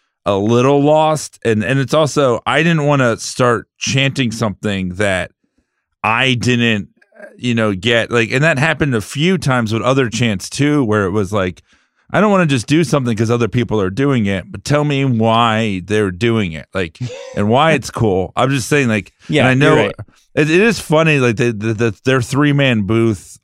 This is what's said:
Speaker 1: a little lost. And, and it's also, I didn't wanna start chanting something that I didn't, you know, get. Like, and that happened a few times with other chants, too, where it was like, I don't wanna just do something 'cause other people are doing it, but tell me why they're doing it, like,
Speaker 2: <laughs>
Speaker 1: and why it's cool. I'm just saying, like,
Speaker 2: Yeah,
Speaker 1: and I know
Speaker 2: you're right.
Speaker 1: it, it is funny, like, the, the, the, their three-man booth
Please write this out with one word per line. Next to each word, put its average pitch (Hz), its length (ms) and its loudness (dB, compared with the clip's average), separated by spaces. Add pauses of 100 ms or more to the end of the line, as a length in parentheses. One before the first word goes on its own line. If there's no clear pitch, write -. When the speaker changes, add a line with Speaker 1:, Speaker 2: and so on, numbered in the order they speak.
(260)
Speaker 1:
a 101 120 0
little 123 460 2
lost. 156 640 0
And, 110 200 0
and 135 140 0
it's 135 160 -2
also, 139 520 2
I 139 160 2
didn't 160 220 0
wanna 131 340 2
start 120 500 -2 (100)
chanting 135 540 -2
something 101 640 -4
that 92 360 -2 (720)
I 123 320 2
didn't, 117 540 0 (480)
you 123 180 -4
know, 110 200 0
get. 113 360 0
Like, 117 220 0
and 131 100 0
that 156 160 0
happened 147 360 0
a 110 60 -2
few 170 380 -2
times 123 340 -2
with 110 100 -2
other 131 260 2
chants, 110 420 -2
too, 147 340 0
where 107 200 0
it 87 60 -2
was 98 220 -2
like, 92 300 -4 (500)
I 170 80 2
don't 214 100 2
wanna 185 160 2
just 135 220 -2
do 160 160 2
something 127 320 0
'cause 110 140 0
other 117 180 0
people 107 320 -2
are 95 100 -2
doing 127 360 0
it, 98 240 -4
but - 140 -16
tell 147 200 0
me 139 200 0
why 113 800 2
they're 104 280 0
doing 107 400 0
it, 78 220 -12
like, 92 240 -6 (180)
Speaker 2:
<laughs> - 200 -14
Speaker 1:
and 104 120 -2
why 143 240 4
it's 135 180 -2
cool. 95 460 -2
I'm 127 140 0
just 135 180 -4
saying, 143 200 2
like, 107 240 -2 (160)
Speaker 2:
Yeah, 151 140 2
Speaker 1:
and 127 80 4
I 127 40 2
know 147 220 4
Speaker 2:
you're 110 100 2
right. - 80 -6 (400)
Speaker 1:
it, 147 160 2
it 180 100 4
is 220 200 2
funny, 156 380 2
like, 120 180 2
the, 120 160 0
the, 110 220 -4
the, 113 300 -2
their 131 180 0
three-man 139 600 2
booth 110 600 -2